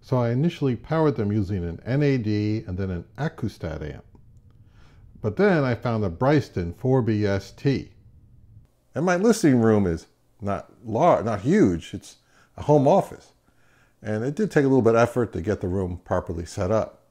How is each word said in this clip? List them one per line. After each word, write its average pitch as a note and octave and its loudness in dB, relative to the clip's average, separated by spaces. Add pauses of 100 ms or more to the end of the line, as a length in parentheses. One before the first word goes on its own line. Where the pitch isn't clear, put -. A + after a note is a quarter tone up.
so C3 -2
I A#2 0
initially C3+ 0
powered D#3 0
them G#2 0
using G2 -2
an E2 -8
N C3+ 0
A C#3 2
D G#2+ -2
and F#2 -8
then F#2+ -4
an E2+ -8 (100)
Acoustat G#2+ -8
amp. D2+ -12 (1160)
But G#2+ -4
then F#3 2
I B2 0
found A2 -2
a F#2+ -2
Bryston G2 0
four C3 0
B G#2+ 0
S G2 -2
T. - -4 (1000)
And C#3+ -2
my F3+ 2
listening F3 4
room G#2+ 4
is E2 -4 (340)
not G2 -6 (140)
lar-, A#2+ 2
not G#2 -4
huge, A2 2
it's - -14 (420)
a F2+ -12
home D3 4
office. - 0 (720)
And G#2+ -4
it C#3+ -4
did G#3+ -2
take C#3+ 4
a - 4
little C3 4
bit A2+ 4
of A2+ 6
effort A#2 0
to F2+ -6
get G2 -4
the F#2+ -4
room F2+ -4
properly F2 -4
set F#2 -4
up. A2 -2 (100)